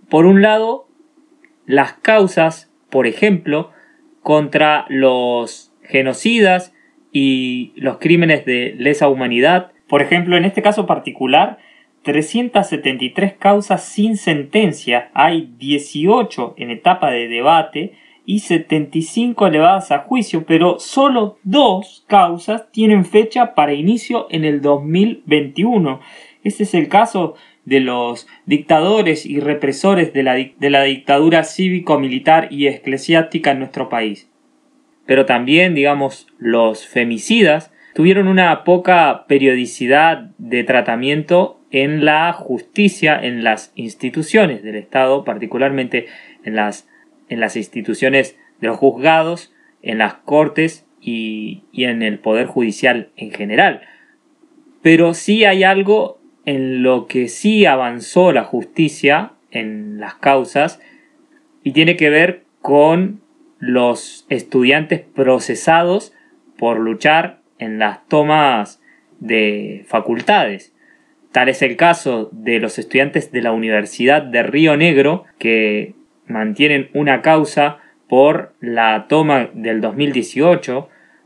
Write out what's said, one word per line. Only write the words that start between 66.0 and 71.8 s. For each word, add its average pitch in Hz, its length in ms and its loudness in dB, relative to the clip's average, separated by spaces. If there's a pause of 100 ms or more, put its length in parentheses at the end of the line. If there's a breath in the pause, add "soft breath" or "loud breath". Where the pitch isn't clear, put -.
por 117 240 -2
luchar 151 600 0 (180)
en 110 200 -10
las 104 300 -4
tomas 147 720 0 (380 soft breath)
de 107 640 -4
facultades. 117 880 -2 (560 soft breath)
Tal 131 200 0
es 127 100 -4
el 123 160 -2
caso 123 560 0